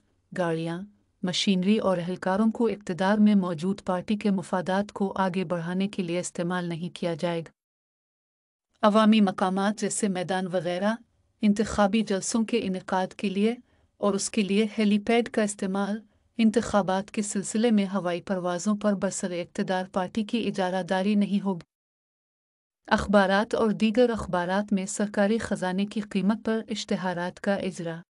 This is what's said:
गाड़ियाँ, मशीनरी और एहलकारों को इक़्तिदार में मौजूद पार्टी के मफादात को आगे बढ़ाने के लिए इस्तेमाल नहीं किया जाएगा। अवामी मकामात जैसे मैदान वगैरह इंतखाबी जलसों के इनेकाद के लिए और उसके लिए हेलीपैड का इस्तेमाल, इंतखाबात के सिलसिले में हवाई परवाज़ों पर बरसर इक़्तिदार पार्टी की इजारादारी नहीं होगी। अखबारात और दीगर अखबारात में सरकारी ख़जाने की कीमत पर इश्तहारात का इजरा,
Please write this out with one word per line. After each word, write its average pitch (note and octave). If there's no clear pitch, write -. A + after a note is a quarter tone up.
गाड़ियाँ, E3
मशीनरी F#3
और F#3
एहलकारों F#3
को A3+
इक़्तिदार G3
में G#3
मौजूद F3+
पार्टी F#3
के G#3
मफादात F#3+
को G3+
आगे F#3+
बढ़ाने F3+
के G3+
लिए E3+
इस्तेमाल F3
नहीं E3+
किया E3+
जाएगा। E3+
अवामी G#3+
मकामात G3
जैसे G3+
मैदान F#3
वगैरह F3+
इंतखाबी G#3
जलसों G#3
के A3+
इनेकाद F#3
के -
लिए G#3
और G3+
उसके G3+
लिए G3+
हेलीपैड A3
का A3
इस्तेमाल, G3+
इंतखाबात G3+
के A3
सिलसिले G#3+
में G3+
हवाई F3
परवाज़ों F3+
पर G#3
बरसर F#3
इक़्तिदार F#3
पार्टी F#3+
की A3
इजारादारी F#3+
नहीं G3+
होगी। F#3
अखबारात G3+
और A3
दीगर A3+
अखबारात F#3+
में F#3+
सरकारी G#3
ख़जाने F#3
की G#3
कीमत G3+
पर A3
इश्तहारात F3+
का G3+
इजरा, E3